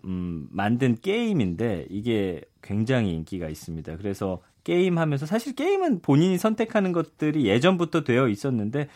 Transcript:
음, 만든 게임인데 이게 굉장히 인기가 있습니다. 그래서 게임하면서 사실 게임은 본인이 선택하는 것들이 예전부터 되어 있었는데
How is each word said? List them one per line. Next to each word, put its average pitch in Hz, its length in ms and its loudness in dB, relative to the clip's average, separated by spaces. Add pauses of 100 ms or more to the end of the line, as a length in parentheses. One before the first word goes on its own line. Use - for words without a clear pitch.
음, 87 460 -6
만든 117 460 2
게임인데 117 920 -2
이게 101 500 -2 (220)
굉장히 110 520 0
인기가 80 340 -6
있습니다. 80 480 -10
그래서 98 440 -4 (240)
게임하면서 165 640 0
사실 226 300 -4
게임은 339 440 0
본인이 175 380 4
선택하는 220 540 0
것들이 156 540 0
예전부터 165 580 4
되어 127 240 4
있었는데 120 680 -2